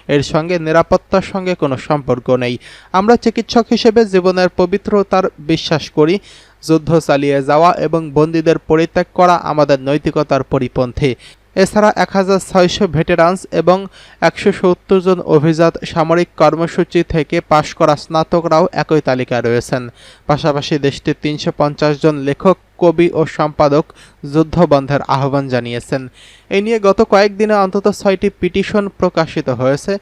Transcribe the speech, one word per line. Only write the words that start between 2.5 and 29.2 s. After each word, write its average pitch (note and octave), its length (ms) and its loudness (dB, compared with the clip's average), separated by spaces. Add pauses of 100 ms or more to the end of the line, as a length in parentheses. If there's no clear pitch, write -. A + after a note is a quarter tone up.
আমরা G#3 240 2
চিকিৎসক A3+ 560 0
হিসেবে A3+ 340 2
জীবনের F#3 440 0
পবিত্রতার F#3+ 720 -2 (160)
বিশ্বাস D#3 500 -4
করি। E3 300 0 (480)
যুদ্ধ D#3+ 320 0
চালিয়ে C#3+ 440 0
যাওয়া D3+ 300 2
এবং D#3 380 -4
বন্দীদের D#3+ 460 0
পরিত্যাগ E3 560 0
করা F3+ 220 4
আমাদের D3 440 0
নৈতিকতার C#3+ 640 -2
পরিপন্থী।" B2+ 720 -2 (400)
এছাড়া G#3 400 2
এক F3+ 160 -2
হাজার F#3+ 280 0
ছয়শো F3+ 480 0
ভেটেরান্স E3+ 640 0
এবং F3+ 360 0 (340)
একশো E3+ 300 0
সত্তর F#3 500 0
জন F3+ 180 0
অভিজাত D#3+ 640 2
সামরিক E3 540 -2
কর্মসূচি E3 720 0
থেকে E3 320 -2
পাশ - 320 0
করা D#3 220 2
স্নাতকরাও D#3+ 760 0
একই D3+ 300 -2
তালিকায় B2+ 400 -2
রয়েছেন। A#2+ 480 -4 (380)
পাশাপাশি C#3+ 520 -2
দেশটির C#3 420 -2
তিনশো D3+ 360 -4
পঞ্চাশ D3 440 -2
জন D3+ 140 2
লেখক, C#3+ 420 0 (200)
কবি E3+ 360 2
ও D#3+ 120 0
সম্পাদক D3+ 600 0 (480)
যুদ্ধবন্ধের D3 680 2
আহ্বান C3+ 480 -2
জানিয়েছেন। B2 580 -6 (420)
এই F#3+ 120 0
নিয়ে A3+ 180 -2
গত G3 220 2
কয়েকদিনে G#3 520 2
অন্তত G3 340 0
ছয়টি G3 420 0
পিটিশন G3 680 -4
প্রকাশিত E3 520 -2